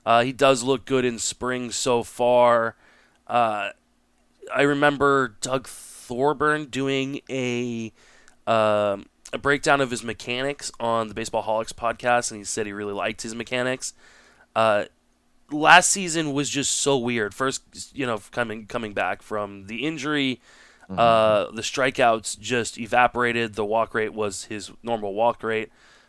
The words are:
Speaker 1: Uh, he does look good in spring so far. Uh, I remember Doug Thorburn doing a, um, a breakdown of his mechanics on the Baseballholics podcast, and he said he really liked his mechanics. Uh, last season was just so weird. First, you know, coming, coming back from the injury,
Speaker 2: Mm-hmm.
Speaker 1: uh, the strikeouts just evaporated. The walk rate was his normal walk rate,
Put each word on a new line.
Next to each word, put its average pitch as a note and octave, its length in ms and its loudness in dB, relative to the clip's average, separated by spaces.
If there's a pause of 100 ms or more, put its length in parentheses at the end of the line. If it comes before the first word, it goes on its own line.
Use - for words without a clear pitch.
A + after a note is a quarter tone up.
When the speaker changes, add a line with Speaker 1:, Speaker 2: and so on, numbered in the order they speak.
Speaker 1:
Uh, A#2 180 6
he C3+ 80 -2
does C3+ 300 4
look B2+ 240 0
good C3 180 2
in A#2+ 140 0
spring B2 540 -6
so A#2+ 320 0
far. A#2+ 720 4 (500)
Uh, A2 440 0 (840)
I B2+ 80 2
remember C#3+ 680 2 (120)
Doug B2+ 260 -4
Thorburn D3 960 -2
doing C3+ 640 -4
a, A#2+ 640 -4 (540)
um, G#2 600 2 (260)
a B2+ 60 -4
breakdown C#3+ 420 2
of B2+ 80 -2
his A#2 140 -8
mechanics B2 760 -8
on A2+ 280 0
the G#2 80 -12
Baseballholics A2 580 -4
podcast, A#2+ 560 -2
and A2 80 -14
he G2+ 60 -14
said G#2+ 240 -6
he G2+ 40 -10
really G#2 220 -6
liked G2+ 300 -6
his A2+ 100 -10
mechanics. B2+ 600 -4 (640)
Uh, G#2+ 300 2 (640)
last D#3 400 8
season E3 440 -2
was C3+ 180 -2
just C3+ 280 -2
so C#3 200 2
weird. A#2 340 -2
First, - 640 -6
you C3 100 -4
know, A2+ 140 -2 (100)
coming, A2 380 -6
coming A2+ 260 -6
back G2+ 300 -4
from G2+ 420 -8
the A2+ 220 -8
injury, C#3+ 520 -2 (480)
Speaker 2:
Mm-hmm. F#2+ 120 -6
Speaker 1:
uh, A2 500 4
the A2 140 -10
strikeouts B2+ 760 0
just A2 380 -4
evaporated. A#2 760 2
The G#2+ 100 -2
walk A2 300 0
rate A2 180 -2
was G#2 300 -4
his G#2 260 -10 (140)
normal G#2+ 320 -4
walk A2+ 260 0
rate, A2 300 -4 (380)